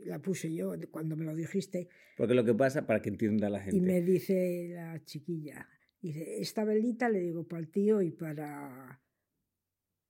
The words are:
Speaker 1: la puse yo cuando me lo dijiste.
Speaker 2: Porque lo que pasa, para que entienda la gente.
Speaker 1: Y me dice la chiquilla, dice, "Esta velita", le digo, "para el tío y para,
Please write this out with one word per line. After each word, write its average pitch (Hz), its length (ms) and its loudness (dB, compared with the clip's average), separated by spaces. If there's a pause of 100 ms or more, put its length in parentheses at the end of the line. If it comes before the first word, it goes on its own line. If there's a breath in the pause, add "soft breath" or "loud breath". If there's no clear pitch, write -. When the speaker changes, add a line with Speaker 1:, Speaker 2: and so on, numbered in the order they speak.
Speaker 1:
la 175 140 -6
puse 165 340 -4
yo 185 200 -4 (160)
cuando 160 260 -4
me 156 80 -4
lo 156 120 -4
dijiste. 175 520 -4 (300 soft breath)
Speaker 2:
Porque 120 160 4
lo 123 100 8
que 110 120 6
pasa, 135 320 2
para 110 160 4
que 117 60 -2
entienda 104 420 2
la 101 80 -2
gente. 98 180 0
Speaker 1:
Y - 40 6
me 180 200 4
dice 180 720 2
la 165 320 -10
chiquilla, 151 640 -10 (320 soft breath)
dice, 165 400 -6
"Esta 214 240 -4
velita", 220 440 2
le 208 100 2
digo, 170 280 -2
"para 170 140 -6
el 160 80 -8
tío 202 320 4
y 175 80 2
para, 143 880 -10 (1120)